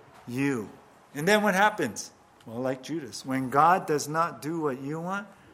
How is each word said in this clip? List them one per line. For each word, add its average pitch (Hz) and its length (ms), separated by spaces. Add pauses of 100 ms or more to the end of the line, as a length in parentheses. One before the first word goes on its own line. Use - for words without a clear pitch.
(280)
you. 127 420 (440)
And 147 140
then 208 160
what 202 100
happens? 185 580 (360)
Well, 117 120
like 131 220
Judas, 139 420
when 131 280
God 165 340
does 143 220
not 156 340
do 165 180
what 139 220
you 147 180
want, 196 280 (260)